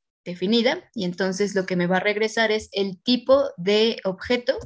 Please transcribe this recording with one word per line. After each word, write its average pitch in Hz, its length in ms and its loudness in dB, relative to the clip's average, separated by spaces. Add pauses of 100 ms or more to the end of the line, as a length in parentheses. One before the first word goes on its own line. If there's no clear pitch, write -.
(260)
definida, 220 680 0
y 196 120 -4
entonces 190 500 -2
lo 190 100 0
que 185 120 -2
me 175 100 2
va 185 100 2
a 185 40 0
regresar 214 500 0
es 214 220 -2
el 196 280 -4
tipo 247 560 2
de 208 460 2
objeto 247 640 -2